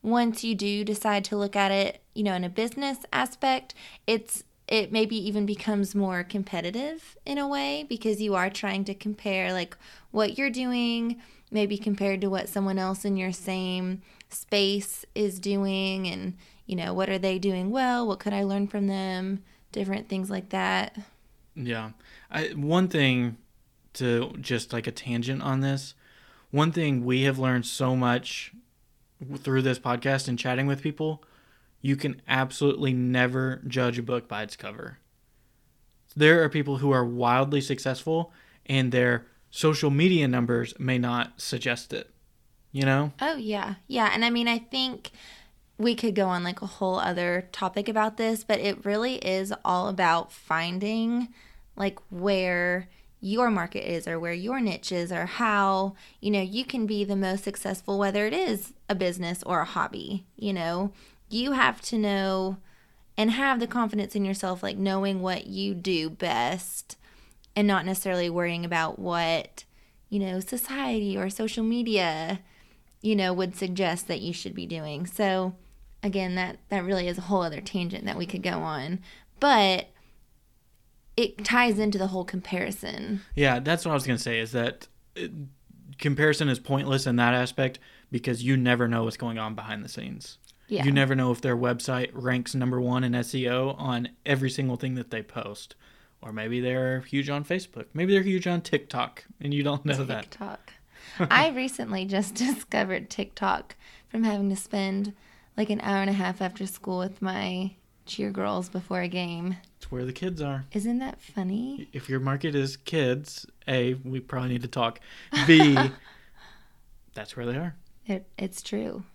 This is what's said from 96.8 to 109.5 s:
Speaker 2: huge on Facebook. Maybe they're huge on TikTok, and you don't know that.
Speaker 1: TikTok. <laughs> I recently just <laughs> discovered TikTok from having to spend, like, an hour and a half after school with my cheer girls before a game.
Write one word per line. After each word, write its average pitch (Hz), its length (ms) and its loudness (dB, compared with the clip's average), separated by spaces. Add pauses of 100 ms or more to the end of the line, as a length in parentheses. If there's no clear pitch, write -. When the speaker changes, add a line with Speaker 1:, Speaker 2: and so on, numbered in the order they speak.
Speaker 2:
huge 139 280 -2
on 143 160 -2
Facebook. 180 480 -6
Maybe 180 180 2
they're 190 120 6
huge 185 240 2
on 175 140 2
TikTok, 135 640 -2 (160)
and 143 140 -2
you 143 100 2
don't 143 220 0
know 139 180 2
that. 123 200 -4
Speaker 1:
TikTok. - 500 -14 (240)
<laughs> - 220 -18
I 247 300 6
recently 240 560 -4
just 196 300 0
<laughs> - 0 -
discovered 202 720 0
TikTok - 640 -2 (340)
from 226 140 0
having 202 260 2
to 190 60 0
spend, 196 580 -4 (420)
like, 220 140 0
an 208 120 0
hour 196 200 0
and 196 80 0
a 196 40 2
half 185 280 -2
after 185 240 -4
school 185 320 -6
with 190 240 -4
my 190 540 -4 (320)
cheer 208 240 -4
girls 190 360 -2
before 185 340 -4
a 175 60 -2
game. 175 500 -4 (200)